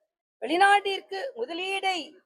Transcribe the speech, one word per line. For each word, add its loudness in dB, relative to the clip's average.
வெளிநாட்டிற்கு 2
முதலீடை -4